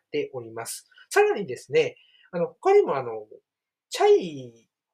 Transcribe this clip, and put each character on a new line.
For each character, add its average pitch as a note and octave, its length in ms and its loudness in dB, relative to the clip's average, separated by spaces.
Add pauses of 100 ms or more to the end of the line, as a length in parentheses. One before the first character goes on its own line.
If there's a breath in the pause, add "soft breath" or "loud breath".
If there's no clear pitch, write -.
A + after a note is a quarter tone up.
(120)
て D3 220 -6
お B2 80 -10
り A2+ 100 -18
ま A2+ 140 -12
す。 - 240 -14 (200 loud breath)
さ G4+ 140 4
ら G#4 120 0
に G#3 120 -6
で B2 100 -8
す - 140 -20
ね、 C#3+ 240 0 (360 soft breath)
あ F3 80 -8
の、 E3+ 80 0
他 F#4+ 260 0
に G4+ 100 6
も、 F3 140 -4
あ C3 60 -4
の、 A2 220 -10 (680)
チ - 120 -2
ャ G4+ 40 6
イ D3 600 0 (260)